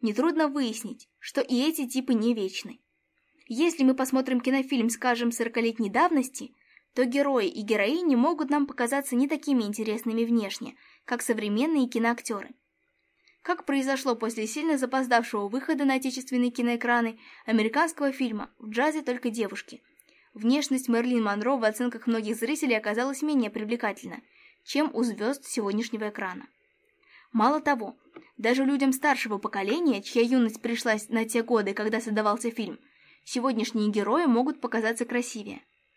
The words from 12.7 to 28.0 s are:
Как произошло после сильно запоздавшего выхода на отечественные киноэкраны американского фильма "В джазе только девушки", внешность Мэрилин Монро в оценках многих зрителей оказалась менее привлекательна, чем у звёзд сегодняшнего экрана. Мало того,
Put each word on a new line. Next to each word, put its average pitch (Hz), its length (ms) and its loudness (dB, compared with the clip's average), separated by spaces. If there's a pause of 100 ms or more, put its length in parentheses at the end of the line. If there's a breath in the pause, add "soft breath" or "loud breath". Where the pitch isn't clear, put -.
Как 359 240 -4
произошло 269 500 0
после 220 320 -4
сильно 302 300 0
запоздавшего 247 680 0
выхода 277 380 -2
на 269 100 4
отечественные 254 560 -2
киноэкраны 240 680 0 (260 loud breath)
американского 269 640 2
фильма 240 480 -4
"В 214 100 -14
джазе 294 320 0
только 247 280 -2
девушки", 214 520 -6 (520 soft breath)
внешность 262 540 0
Мэрилин 233 360 2
Монро 208 340 0
в 226 60 -2
оценках 226 440 0
многих 220 280 0
зрителей 247 420 0
оказалась 233 440 -2
менее 277 280 2
привлекательна, 214 720 -6 (420 soft breath)
чем 285 300 0
у 226 100 0
звёзд 226 420 -2
сегодняшнего 208 640 -2
экрана. 190 380 -10 (840 soft breath)
Мало 247 280 4
того, 262 380 0 (400 loud breath)